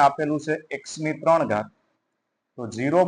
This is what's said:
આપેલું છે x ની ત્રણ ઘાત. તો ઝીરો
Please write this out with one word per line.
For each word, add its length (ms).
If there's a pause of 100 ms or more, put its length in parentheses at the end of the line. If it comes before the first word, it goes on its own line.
આપેલું 380
છે 80 (280)
x 20 (200)
ની 180
ત્રણ 320
ઘાત. 140 (880)
તો 200
ઝીરો 320